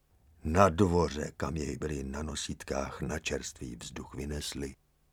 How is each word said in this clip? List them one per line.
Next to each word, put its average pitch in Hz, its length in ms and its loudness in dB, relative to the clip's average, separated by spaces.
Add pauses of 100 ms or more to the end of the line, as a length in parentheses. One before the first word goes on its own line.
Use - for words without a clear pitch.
(440)
na 90 240 8
dvoře, 80 680 4
kam 76 200 -4
jej 71 200 -4
byli 73 280 -4
na 67 180 -6
nosítkách 69 800 -6
na 73 160 -4
čerstvý 65 580 -8
vzduch - 380 -12
vynesli, 69 640 -6 (360)